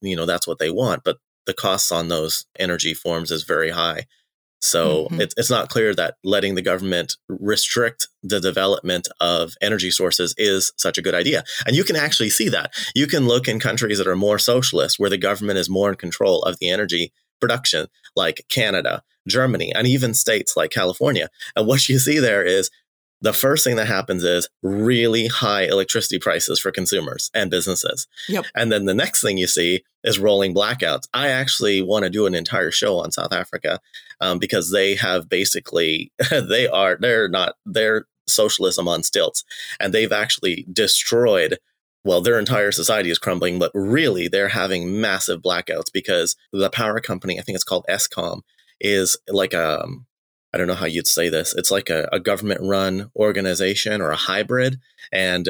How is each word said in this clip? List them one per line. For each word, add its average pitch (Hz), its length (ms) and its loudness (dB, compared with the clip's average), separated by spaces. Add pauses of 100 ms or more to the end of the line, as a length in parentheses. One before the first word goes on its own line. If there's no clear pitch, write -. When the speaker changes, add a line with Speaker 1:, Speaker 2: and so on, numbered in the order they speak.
Speaker 1:
you 95 140 -4
know, 82 100 -2
that's 87 200 -2
what 82 140 -6
they 80 100 0
want. 92 360 -2
But 80 120 -2 (280)
the 95 80 -4
costs - 380 -2
on 85 180 -2
those 80 360 -2 (140)
energy 82 340 -2
forms 82 380 -4
is 78 120 -4
very 80 280 0
high. 82 360 -4 (540)
So 78 440 2
Speaker 2:
Mm-hmm. 85 160 -4
Speaker 1:
it's, 95 160 -2
it's 117 120 0
not 120 200 0
clear 110 260 2
that 82 260 -2
letting 98 340 0
the 92 60 -2
government 92 540 -2 (140)
restrict 104 800 -2 (120)
the 98 200 -2
development 90 640 0 (140)
of 85 400 0
energy 98 280 0
sources 90 480 0
is 98 400 2
such - 200 -2
a - 40 -4
good 90 140 0
idea. 107 300 0 (200)
And 123 120 2
you 170 80 2
can 180 100 0
actually 147 340 0
see 110 200 2
that. 95 240 -4 (200)
You 139 140 2
can 143 180 2
look 123 220 2
in 113 140 -2
countries 107 380 0
that 92 80 0
are 90 100 2
more 101 200 2
socialist, 107 640 2
where 101 100 2
the 95 80 0
government 98 420 0
is 87 100 -2
more 98 200 2
in 95 60 -2
control 90 480 0
of 90 160 -2
the 90 100 -2
energy 85 440 -2 (260)
production, 117 480 0 (300)
like 82 320 0
Canada, 101 520 0 (260)
Germany, 120 460 0
and 113 140 2
even 127 260 2
states - 440 0
like 80 140 0
California. 92 580 0 (260)
And 107 100 2
what 127 220 4
you 131 100 4
see 143 220 4
there 107 240 4
is 92 260 2 (520)
the 107 120 2
first 135 300 2
thing 123 120 2
that 110 120 0
happens 95 360 -2
is 87 260 2 (140)
really 113 640 2
high 104 360 0
electricity 98 560 0
prices - 400 0
for 95 120 -2
consumers 90 640 -4
and 101 180 0
businesses. - 560 -2 (220)
Speaker 2:
Yep. 190 160 -2 (100)
Speaker 1:
And 113 160 0
then 104 140 2
the 95 80 2
next - 280 0
thing 104 160 0
you 90 100 0
see 87 360 0 (200)
is 110 160 0
rolling 98 340 4
blackouts. 101 600 0
I 135 160 0
actually 123 520 2
wanna 95 280 2
do 104 160 2
an 92 100 2
entire 85 360 -2
show 95 280 0
on 82 120 -6
South 87 220 -4
Africa, 90 460 -4 (420)
um, 90 180 0
because 92 320 -2
they 98 240 2
have 90 320 0
basically, 85 840 -2 (100)
<laughs> 127 100 0
they 120 360 2
are, 92 320 2
they're 113 280 2
not, 90 280 -2 (100)
they're 110 400 0 (220)
socialism 95 600 2
on 82 160 0
stilts. - 400 0 (360)
And 98 140 -2
they've 110 180 2
actually 104 600 -2
destroyed, 104 840 2 (480)
well, 90 160 4
their 117 180 4
entire 104 320 0
society 101 380 0
is 82 100 0
crumbling, 90 400 -2
but 85 140 2
really 101 560 0
they're 98 180 2
having 95 540 -2
massive 95 400 -2
blackouts 87 500 -2
because 90 440 0 (180)
the 98 160 0
power 113 320 -2
company, 92 360 -6
I 95 40 -10
think 101 140 -6
it's 90 100 -4
called 92 240 -2
Eskom, 87 520 -4 (380)
is 98 380 2 (100)
like, 95 260 0
um, 80 520 -2 (480)
I - 40 -4
don't 90 100 0
know 92 80 0
how 90 120 -4
you'd 82 200 -2
say 85 220 2
this. 80 240 -2
It's 90 160 -2
like 98 220 0
a, 80 200 0
a - 80 0
government-run 98 960 -2
organization 98 840 0
or 78 80 0
a 78 60 0
hybrid. 127 640 0 (320)
And 90 380 0